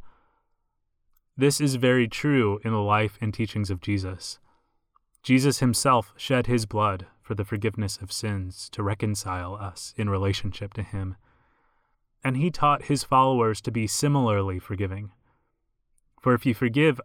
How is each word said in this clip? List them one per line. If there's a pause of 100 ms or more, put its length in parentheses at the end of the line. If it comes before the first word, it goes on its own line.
(1400)
This
is
very
true
in
the
life
and
teachings
of
Jesus. (840)
Jesus
himself
shed
his
blood (140)
for
the
forgiveness
of
sins
to
reconcile
us
in
relationship
to
him. (1080)
And
he
taught
his
followers
to
be
similarly
forgiving. (1120)
"For
if
you
forgive